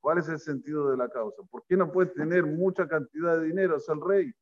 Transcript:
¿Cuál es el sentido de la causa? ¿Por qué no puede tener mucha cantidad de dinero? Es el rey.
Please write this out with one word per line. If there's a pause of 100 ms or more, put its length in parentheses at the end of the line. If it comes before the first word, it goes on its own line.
¿Cuál
es
el
sentido
de
la
causa?
¿Por
qué
no
puede
tener
mucha
cantidad
de
dinero?
Es
el
rey.